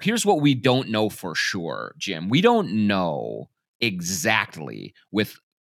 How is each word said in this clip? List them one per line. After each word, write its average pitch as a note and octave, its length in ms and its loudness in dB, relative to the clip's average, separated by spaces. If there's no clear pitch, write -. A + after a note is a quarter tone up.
here's A3 240 0
what F#3+ 160 4
we C#3+ 140 6
don't B2+ 340 2
know A2 200 0
for F2 260 -10
sure, D2+ 640 -4
Jim. F2 280 -6
We C3 140 4
don't F#3 460 4
know C#2+ 640 -2
exactly F2 1160 -2
with G2+ 280 -2